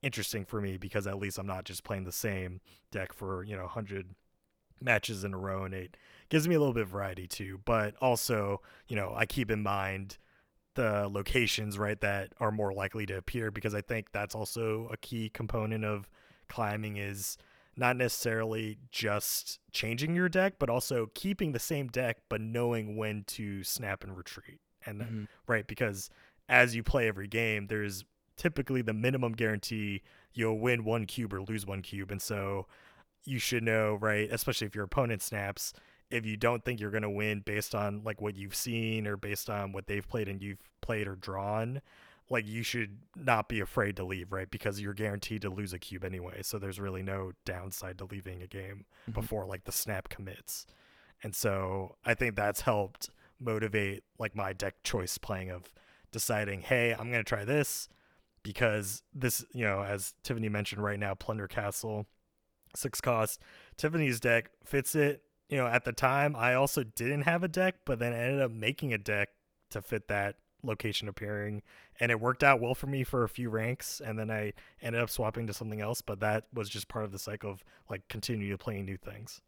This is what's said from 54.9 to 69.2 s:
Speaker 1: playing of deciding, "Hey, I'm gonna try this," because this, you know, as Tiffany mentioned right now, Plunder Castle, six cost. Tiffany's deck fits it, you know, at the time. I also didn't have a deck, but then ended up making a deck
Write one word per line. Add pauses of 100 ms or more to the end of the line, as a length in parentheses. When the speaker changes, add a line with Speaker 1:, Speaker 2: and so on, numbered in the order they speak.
Speaker 1:
playing
of (380)
deciding,
"Hey,
I'm
gonna
try
this," (540)
because (100)
this, (100)
you
know,
as (100)
Tiffany
mentioned
right
now,
Plunder
Castle, (680)
six
cost. (360)
Tiffany's
deck (120)
fits
it, (260)
you
know,
at
the
time.
I
also
didn't
have
a
deck, (100)
but
then
ended
up
making
a
deck (420)